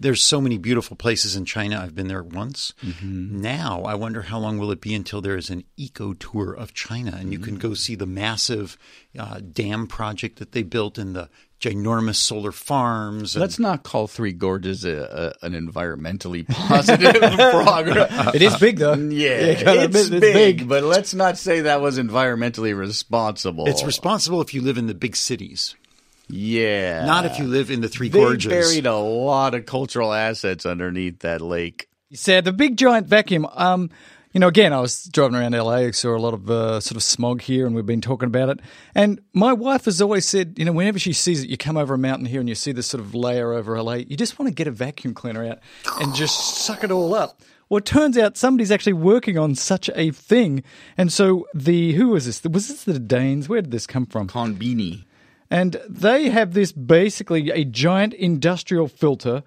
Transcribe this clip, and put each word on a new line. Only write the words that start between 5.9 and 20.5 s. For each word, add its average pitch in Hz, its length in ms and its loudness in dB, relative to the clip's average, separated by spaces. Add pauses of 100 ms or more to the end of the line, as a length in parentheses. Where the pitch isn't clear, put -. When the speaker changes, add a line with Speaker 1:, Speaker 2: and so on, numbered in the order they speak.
Speaker 1:
tour - 400 -8
of - 200 -16
China, 113 460 -10
and 95 140 -10
you 85 80 -10
can 104 140 -10
Speaker 2:
Mm-hmm. 107 140 -8
Speaker 1:
go 107 60 -6
see 110 220 -8
the 98 100 -8
massive, 104 720 -6 (400)
uh, 107 220 -12
dam 107 480 -6
project 107 500 -8
that - 140 -16
they 120 100 -4
built 104 360 -6
and 95 180 -8
the 87 120 -10 (320)
ginormous 110 560 -2
solar 104 360 -2
farms. 107 840 -4
And - 40 -2
Speaker 2:
Let's 180 180 -4
not 196 260 -2
call 107 220 -4
Three 104 260 -6
Gorges 95 520 -4
a, 78 580 -6
a, 85 40 -10
an 87 80 -8
environmentally 85 960 -8
<laughs> - 0 -
positive 190 720 4
<laughs> 196 140 6 (260)
progress. 160 720 4
Speaker 3:
It 147 80 6
is 202 140 6
big, 208 220 6
though. 147 160 4
Speaker 2:
Yeah, 147 580 2
Speaker 3:
You 156 120 0
gotta 180 200 6
Speaker 2:
it's - 0 -
Speaker 3:
admit, 190 280 4
it's 175 80 6 (140)
Speaker 2:
big, 196 240 8